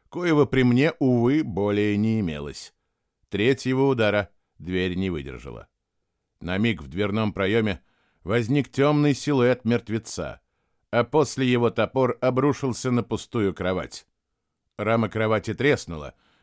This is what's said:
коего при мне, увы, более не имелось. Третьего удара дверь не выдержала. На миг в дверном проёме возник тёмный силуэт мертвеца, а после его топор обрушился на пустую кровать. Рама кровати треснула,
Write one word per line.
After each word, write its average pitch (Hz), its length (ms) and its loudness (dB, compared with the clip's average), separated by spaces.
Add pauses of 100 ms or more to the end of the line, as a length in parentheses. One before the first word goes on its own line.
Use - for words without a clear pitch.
коего 160 380 2
при 131 180 2
мне, 127 360 4
увы, 127 440 4
более 104 540 0
не 110 240 0
имелось. 73 520 -8 (540)
Третьего 131 560 0
удара 107 460 2 (280)
дверь 90 380 -2
не 95 140 -2
выдержала. 65 580 -10 (720)
На 90 180 -4
миг 104 240 0
в 69 60 -14
дверном 101 460 -2
проёме 101 480 0 (420)
возник 120 460 0
тёмный 147 440 2
силуэт 127 520 0
мертвеца, 110 760 -4 (500)
а 117 140 2
после 131 480 0
его 120 180 2
топор 120 520 0
обрушился 127 680 0
на 120 120 2
пустую 101 500 -2
кровать. 90 540 -6 (680)
Рама 110 320 0
кровати 110 440 -2
треснула, 90 600 -2 (300)